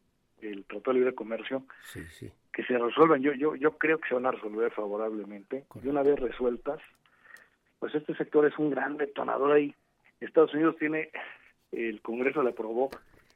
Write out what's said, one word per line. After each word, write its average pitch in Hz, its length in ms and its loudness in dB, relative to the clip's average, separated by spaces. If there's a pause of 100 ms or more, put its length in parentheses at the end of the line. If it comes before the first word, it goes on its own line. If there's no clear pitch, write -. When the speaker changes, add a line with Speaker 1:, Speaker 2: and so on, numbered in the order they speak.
(420)
Speaker 1:
el 101 240 -10
Tratado 107 280 -4
de 127 60 4
Libre 127 160 2
Comercio, 113 480 -6 (200)
Speaker 2:
Sí, - 240 -14
sí. 110 220 -16 (220)
Speaker 1:
que 113 140 -6
se 123 120 0
resuelvan. 135 440 4
Yo, 143 120 2
yo, 147 220 -2
yo 147 220 0
creo 156 220 2
que - 100 -8
se - 60 -4
van 123 100 0
a 127 60 0
resolver 110 420 -2
favorablemente. 104 960 -6
Speaker 2:
Correcto. 120 180 -10
Speaker 1:
Y - 20 -2
una 143 140 2
vez 143 160 4
resueltas, 123 600 -4 (1000)
pues 113 160 -4
este 151 200 -4
sector 151 300 4
es 143 120 2
un 151 120 2
gran 135 280 -2
detonador 139 560 0
ahí. 147 200 4 (460)
Estados 151 340 4
Unidos 160 240 2
tiene, 156 320 -2 (600)
el 113 300 -4
Congreso 135 420 0
le 120 60 4
aprobó 113 400 -2 (460)